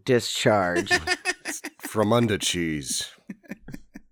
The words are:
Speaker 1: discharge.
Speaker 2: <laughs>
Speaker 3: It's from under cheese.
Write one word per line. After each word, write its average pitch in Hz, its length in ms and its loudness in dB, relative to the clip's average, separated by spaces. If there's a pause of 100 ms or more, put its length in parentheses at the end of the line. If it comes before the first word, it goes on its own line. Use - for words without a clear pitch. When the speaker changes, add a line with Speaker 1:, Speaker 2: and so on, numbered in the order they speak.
Speaker 1:
discharge. 107 920 2
Speaker 2:
<laughs> - 40 -2 (460)
Speaker 3:
It's - 140 -8 (180)
from 107 340 0
under 117 240 4
cheese. 80 760 -4 (1000)